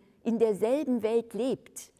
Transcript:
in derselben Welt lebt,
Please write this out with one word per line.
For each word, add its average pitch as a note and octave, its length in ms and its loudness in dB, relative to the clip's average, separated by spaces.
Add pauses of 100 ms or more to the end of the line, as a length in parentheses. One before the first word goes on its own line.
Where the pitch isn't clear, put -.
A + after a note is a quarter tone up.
(240)
in A3+ 160 0
derselben A#3 640 0
Welt A#3 300 0
lebt, - 680 -6